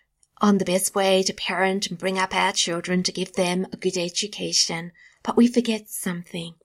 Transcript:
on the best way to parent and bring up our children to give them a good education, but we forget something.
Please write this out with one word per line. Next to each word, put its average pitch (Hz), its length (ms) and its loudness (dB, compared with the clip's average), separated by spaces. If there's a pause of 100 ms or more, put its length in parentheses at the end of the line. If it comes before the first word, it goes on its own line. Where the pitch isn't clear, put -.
(400)
on 202 200 6
the 185 60 0
best 185 280 0
way 190 300 4
to 196 100 -2
parent 190 540 -2
and 175 100 -10
bring 190 220 -2
up 190 160 -2
our 185 160 2
children 180 520 0
to - 80 -4
give 180 220 -6
them 180 380 0
a - 60 -10
good 185 200 -2
education, 175 960 -4 (320)
but - 120 -4
we 240 120 8
forget 226 420 2
something. 175 640 -8 (120)